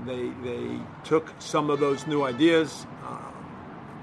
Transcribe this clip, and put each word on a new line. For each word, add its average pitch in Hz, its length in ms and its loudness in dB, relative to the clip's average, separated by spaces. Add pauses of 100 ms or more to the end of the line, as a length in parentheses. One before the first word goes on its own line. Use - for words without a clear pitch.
they, 123 240 -4 (140)
they 120 360 -4 (240)
took 156 360 2
some 151 300 0
of 143 100 4
those 143 280 2
new 147 160 2
ideas. 147 600 4 (200)
Uh, 123 120 -8 (840)